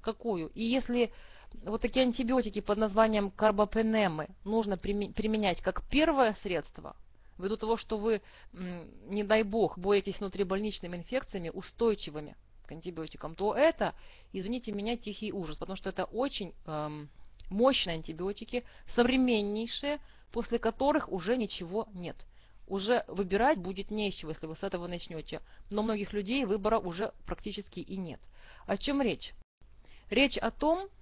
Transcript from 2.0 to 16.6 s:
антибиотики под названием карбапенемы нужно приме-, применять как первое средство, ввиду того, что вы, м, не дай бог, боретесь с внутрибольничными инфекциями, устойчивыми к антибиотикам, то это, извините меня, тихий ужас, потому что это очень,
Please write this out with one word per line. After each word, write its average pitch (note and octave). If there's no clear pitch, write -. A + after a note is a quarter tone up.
антибиотики A#3
под G#3
названием G#3+
карбапенемы G#3
нужно G3+
приме-, G3+
применять G#3+
как -
первое C4+
средство, D#3
ввиду G3+
того, A3+
что A3
вы, G#3
м, F3+
не G3+
дай A3
бог, G3+
боретесь G3
с -
внутрибольничными F#3+
инфекциями, F3+
устойчивыми E3+
к -
антибиотикам, D#3+
то G#3
это, B3
извините A3
меня, G#3
тихий G#3+
ужас, D#3+
потому F3+
что F#3+
это F#3+
очень, A3